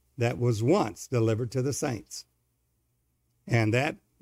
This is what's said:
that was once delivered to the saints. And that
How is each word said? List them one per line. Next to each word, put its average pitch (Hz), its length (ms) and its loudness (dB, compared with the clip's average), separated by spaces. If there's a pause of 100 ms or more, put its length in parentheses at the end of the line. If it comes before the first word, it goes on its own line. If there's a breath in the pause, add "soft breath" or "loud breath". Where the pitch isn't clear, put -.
(180)
that 120 200 0
was 117 240 0
once 131 460 2
delivered 113 440 0
to 131 100 -2
the 143 100 -2
saints. - 540 -8 (1200)
And 110 260 2
that 139 240 0 (240)